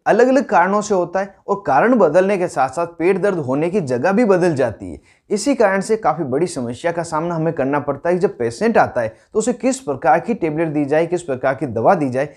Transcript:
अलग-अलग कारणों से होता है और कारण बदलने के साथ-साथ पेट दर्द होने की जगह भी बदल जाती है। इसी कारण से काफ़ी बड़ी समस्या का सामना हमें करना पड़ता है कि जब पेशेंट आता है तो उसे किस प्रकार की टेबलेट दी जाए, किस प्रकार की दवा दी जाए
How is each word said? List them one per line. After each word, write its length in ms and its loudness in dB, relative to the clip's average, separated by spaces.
अलग-अलग 400 4
कारणों 360 2
से 140 -2
होता 240 -2
है 160 -8
और 200 -4
कारण 280 4
बदलने 420 4
के 100 -2
साथ-साथ 400 -2
पेट 340 -2
दर्द 160 0
होने 320 -2
की 120 -2
जगह 300 -2
भी 140 2
बदल 300 2
जाती 360 -4
है। 100 -16
इसी 260 0
कारण 260 2
से 160 -2
काफ़ी 260 -2
बड़ी 240 -2
समस्या 440 -6
का 120 -4
सामना 320 -4
हमें 180 -2
करना 260 0
पड़ता 300 -4
है 60 2
कि 40 -2
जब 180 -2
पेशेंट 400 0
आता 240 2
है 140 -4
तो 60 0
उसे 140 0
किस 260 -2
प्रकार 400 0
की 140 -4
टेबलेट 340 -2
दी 180 0
जाए, 220 2
किस 140 -4
प्रकार 320 -2
की 120 -6
दवा 300 4
दी 140 0
जाए 280 -2